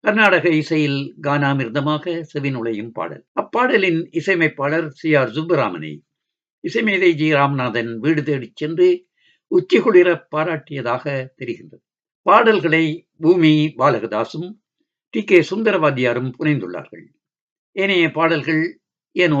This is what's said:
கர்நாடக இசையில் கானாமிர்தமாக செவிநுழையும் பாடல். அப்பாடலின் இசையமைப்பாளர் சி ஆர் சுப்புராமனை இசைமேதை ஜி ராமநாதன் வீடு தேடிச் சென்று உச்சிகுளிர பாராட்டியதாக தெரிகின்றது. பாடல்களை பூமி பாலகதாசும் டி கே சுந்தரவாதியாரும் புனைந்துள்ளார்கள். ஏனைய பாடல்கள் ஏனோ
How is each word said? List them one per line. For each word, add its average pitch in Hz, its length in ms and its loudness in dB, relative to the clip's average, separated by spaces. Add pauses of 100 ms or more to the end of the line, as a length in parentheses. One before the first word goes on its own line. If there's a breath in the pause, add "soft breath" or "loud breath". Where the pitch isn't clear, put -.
கர்நாடக 202 460 4
இசையில் 151 500 0 (220)
கானாமிர்தமாக 143 920 -2 (100)
செவிநுழையும் 117 680 -6
பாடல். 82 320 -10 (100)
அப்பாடலின் 208 680 0 (120)
இசையமைப்பாளர் 160 800 -2
சி - 240 -6
ஆர் 120 180 2
சுப்புராமனை 113 600 -2 (680)
இசைமேதை 190 500 0
ஜி 156 180 -2
ராமநாதன் 127 680 0
வீடு 151 240 0
தேடிச் 131 340 -6
சென்று 165 300 2 (640)
உச்சிகுளிர 185 580 4 (200)
பாராட்டியதாக 147 760 -4 (280)
தெரிகின்றது. - 500 -12 (420)
பாடல்களை 180 600 4 (340)
பூமி 160 340 4 (220)
பாலகதாசும் 117 760 -2 (640)
டி 226 100 -2
கே 185 180 4
சுந்தரவாதியாரும் 143 880 -2
புனைந்துள்ளார்கள். 90 760 -6 (680)
ஏனைய 185 360 0
பாடல்கள் 160 520 0 (520)
ஏனோ 156 240 2